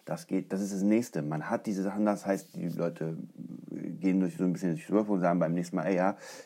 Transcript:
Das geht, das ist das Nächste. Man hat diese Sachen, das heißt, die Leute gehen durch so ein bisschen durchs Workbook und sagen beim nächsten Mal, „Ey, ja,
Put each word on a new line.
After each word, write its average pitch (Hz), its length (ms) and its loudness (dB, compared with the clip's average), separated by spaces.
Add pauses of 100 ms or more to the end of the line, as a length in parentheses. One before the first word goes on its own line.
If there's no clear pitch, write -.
Das 80 220 -6
geht, 92 260 -2
das 98 80 -2
ist 101 120 -4
das 95 100 -2
Nächste. 107 380 4
Man 78 280 -4
hat 117 160 -2
diese 98 180 0
Sachen, 101 220 0
das 101 200 2
heißt, 98 300 -2
die 87 140 -4
Leute 82 480 -2 (840)
gehen 92 200 4
durch 90 180 0
so 95 60 0
ein 90 100 4
bisschen 85 180 0
durchs 80 200 -6
Workbook 104 240 4
und 90 60 2
sagen 87 180 4
beim 85 140 2
nächsten 87 220 -2
Mal, 80 100 0
„Ey, 95 100 2
ja, 92 220 2 (280)